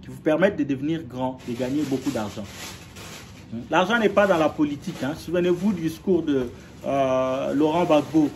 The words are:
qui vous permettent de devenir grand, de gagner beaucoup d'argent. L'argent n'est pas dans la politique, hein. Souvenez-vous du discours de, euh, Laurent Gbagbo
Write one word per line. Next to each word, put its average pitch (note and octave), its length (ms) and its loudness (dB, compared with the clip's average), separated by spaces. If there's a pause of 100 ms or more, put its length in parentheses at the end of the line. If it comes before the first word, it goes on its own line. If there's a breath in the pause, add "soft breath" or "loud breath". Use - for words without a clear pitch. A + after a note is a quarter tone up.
qui - 60 -18
vous - 140 -14
permettent E3 340 4
de D3+ 80 0
devenir C#3 400 -2
grand, B2+ 420 -6
de B2 80 -6
gagner C3 300 -2
beaucoup C3 260 0
d'argent. G#2+ 360 -6 (1200)
L'argent F#3 300 2
n'est G#3+ 80 2
pas G3+ 200 4
dans F3+ 100 4
la D#3 100 4
politique, D3 560 -2
hein. C#3 100 -2
Souvenez-vous F3+ 600 0
du E3 80 -4
discours D#3+ 420 0
de, C3+ 260 0 (360 loud breath)
euh, C3+ 680 0
Laurent D#3 300 4
Gbagbo D3 520 4